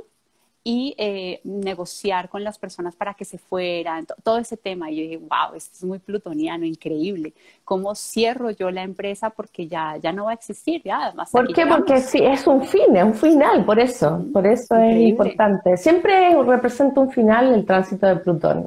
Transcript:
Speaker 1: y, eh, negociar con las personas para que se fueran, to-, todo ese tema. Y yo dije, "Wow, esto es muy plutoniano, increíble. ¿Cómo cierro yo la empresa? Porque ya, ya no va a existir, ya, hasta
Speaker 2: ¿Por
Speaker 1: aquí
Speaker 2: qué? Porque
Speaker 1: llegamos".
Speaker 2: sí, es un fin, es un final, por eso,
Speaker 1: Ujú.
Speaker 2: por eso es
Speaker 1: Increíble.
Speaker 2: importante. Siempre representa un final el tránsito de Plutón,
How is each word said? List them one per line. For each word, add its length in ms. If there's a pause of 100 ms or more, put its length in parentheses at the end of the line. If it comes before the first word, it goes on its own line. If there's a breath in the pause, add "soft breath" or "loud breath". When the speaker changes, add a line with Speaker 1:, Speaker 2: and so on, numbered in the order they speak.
(680)
Speaker 1:
y, 300
eh, 460
negociar 840
con 140
las 160
personas 380
para 180
que 100
se 140
fueran, 680
to-, 200
todo 140
ese 180
tema. 340
Y 60
yo 60
dije, 160
"Wow, 360
esto 220
es 80
muy 160
plutoniano, 640
increíble. 720 (300 soft breath)
¿Cómo 300
cierro 560
yo 220
la 100
empresa? 480
Porque 380
ya, 300
ya 140
no 120
va 80
a 20
existir, 500
ya, 220
hasta 240
Speaker 2:
¿Por 140
Speaker 1:
aquí 80
Speaker 2:
qué? 160
Porque 240
Speaker 1:
llegamos". 180
Speaker 2:
sí, 100
es 280
un 160
fin, 320
es 80
un 100
final, 500
por 140
eso, 380
Speaker 1:
Ujú. 160
Speaker 2:
por 120
eso 300
es 60
Speaker 1:
Increíble. 300
Speaker 2:
importante. 680
Siempre 640
representa 580
un 120
final 420
el 100
tránsito 440
de 80
Plutón, 500